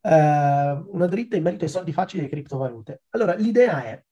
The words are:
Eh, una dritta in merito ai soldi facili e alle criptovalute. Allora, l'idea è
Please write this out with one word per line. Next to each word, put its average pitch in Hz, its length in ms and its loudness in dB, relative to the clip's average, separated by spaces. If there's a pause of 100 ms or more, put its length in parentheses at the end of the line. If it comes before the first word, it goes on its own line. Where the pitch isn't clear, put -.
Eh, 143 840 4
una 180 200 -2
dritta 226 300 -4
in 160 60 0
merito 180 220 -2
ai 156 60 -4
soldi 180 220 -6
facili 185 300 -4
e - 20 -4
alle 135 80 -8
criptovalute. 131 800 -8
Allora, 190 240 0
l'idea 214 500 2
è 110 280 -12